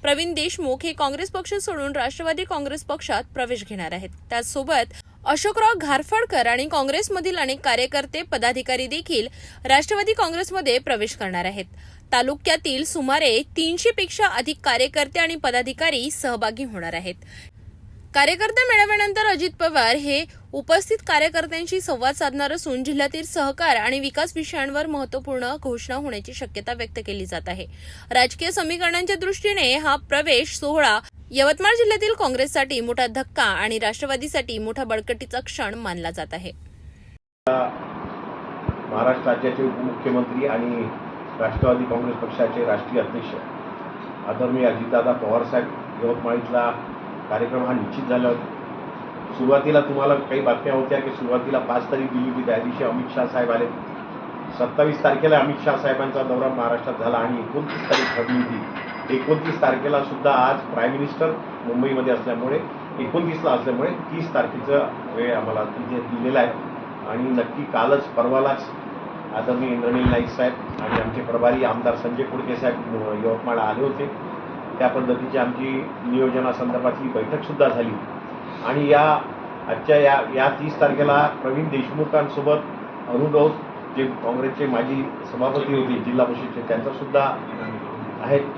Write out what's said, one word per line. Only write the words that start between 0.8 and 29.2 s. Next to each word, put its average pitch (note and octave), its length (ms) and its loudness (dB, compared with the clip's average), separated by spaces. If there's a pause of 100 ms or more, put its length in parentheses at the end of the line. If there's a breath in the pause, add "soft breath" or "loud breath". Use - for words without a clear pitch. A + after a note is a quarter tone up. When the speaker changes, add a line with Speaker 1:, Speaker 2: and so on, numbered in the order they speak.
Speaker 1:
हे D#4+ 100 -4
काँग्रेस D4 380 -2
पक्ष F#4 240 -6
सोडून D4+ 380 -4
राष्ट्रवादी D4+ 520 -4
काँग्रेस D4 400 -6
पक्षात D4 380 -4 (120)
प्रवेश A#3+ 340 -4
घेणार F#3 240 -8
आहेत. F#3+ 160 -10 (220)
त्याचसोबत B3+ 640 -2 (320 loud breath)
अशोकराव G#4+ 520 2
घारफळकर D4+ 680 2
आणि B3 220 2
काँग्रेसमधील E4+ 720 0
अनेक C4+ 260 -2
कार्यकर्ते, C4+ 580 0
पदाधिकारी B3+ 640 0
देखील C4 420 -2 (360 loud breath)
राष्ट्रवादी F#4 480 4
काँग्रेसमध्ये E4+ 680 0
प्रवेश A3+ 360 -2
करणार F3+ 300 -4
आहेत. G3 200 -4 (480 loud breath)
तालुक्यातील C#4+ 720 0
सुमारे C#4 580 2 (140)
तीनशे E4 340 2
पेक्षा G4+ 360 0
अधिक D4 380 -2
कार्यकर्ते C#4 540 2
आणि E4 180 0
पदाधिकारी C4 720 0
सहभागी A#3 540 -2
होणार F3 300 -8
आहेत. F3+ 200 -6 (1000 loud breath)
कार्यकर्ते G#4 540 4
मेळाव्यानंतर G#4 580 4
अजित F4+ 240 2 (100)
पवार C#4 360 4
हे C#4+ 280 0 (280 loud breath)
उपस्थित E4 440 2 (120)
कार्यकर्त्यांशी E4 720 0
संवाद C4+ 340 0
साधणार C#4+ 380 -2
असून C4 320 -4
जिल्ह्यातील C#4+ 380 -2
सहकार C#4+ 540 0
आणि B3 240 0
विकास D4 360 -2
विषयांवर D4 500 -4
महत्त्वपूर्ण C4+ 760 -4
घोषणा B3 340 -6
होण्याची B3+ 360 -8
शक्यता A#3+ 400 -8
व्यक्त A#3 340 -8
केली G3 200 -6
जात F3 220 -8
आहे. F#3 180 -8 (440 loud breath)
राजकीय B3+ 400 4
समीकरणांच्या F4 680 0
दृष्टीने F#4 600 2